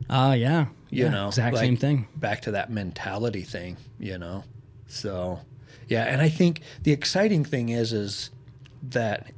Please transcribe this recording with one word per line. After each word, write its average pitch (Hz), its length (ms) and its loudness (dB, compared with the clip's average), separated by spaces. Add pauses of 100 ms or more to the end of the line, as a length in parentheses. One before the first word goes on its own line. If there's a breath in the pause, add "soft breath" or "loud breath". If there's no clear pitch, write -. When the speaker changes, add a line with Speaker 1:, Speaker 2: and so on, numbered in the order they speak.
Speaker 1:
Ah, 135 240 4
yeah. 135 340 2 (220)
Speaker 2:
You 127 160 0
Speaker 1:
Yeah, 120 60 4
Speaker 2:
know, 101 160 0
Speaker 1:
exact 117 280 0
Speaker 2:
like, - 100 2
Speaker 1:
same 123 120 4
thing. 139 300 2 (100)
Speaker 2:
back 107 260 -4
to 107 100 -4
that 98 200 -2
mentality 101 680 -4
thing, 87 340 -10 (220)
you 95 180 -8
know? 90 280 -8 (420)
So, 90 540 -6 (460 loud breath)
yeah, 113 180 2
and 131 180 2
I 160 80 6
think 170 320 2 (220 loud breath)
the 151 80 6
exciting 185 520 2
thing 120 240 0
is, 117 240 0
is 104 380 -4 (600)
that 113 480 -2